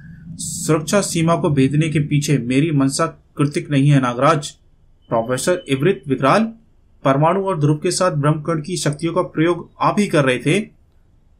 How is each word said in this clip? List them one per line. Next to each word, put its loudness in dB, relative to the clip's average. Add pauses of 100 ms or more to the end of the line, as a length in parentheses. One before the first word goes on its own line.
(360)
सुरक्षा -2
सीमा 0
को 0
भेदने 2
के 0
पीछे 0
मेरी 0
मंशा 0 (320)
कृतिक -2
नहीं 4
है, 6
नागराज। 0 (600)
प्रोफेसर -2
इवरित 0
विकराल, 2 (640)
परमाणु 2
और -4
ध्रुव 2
के -2
साथ 0
ब्रह्मकर्ण 0
की -6
शक्तियों -4
का 0
प्रयोग -2 (100)
आप 0
ही 2
कर 2
रहे 0
थे 0 (720)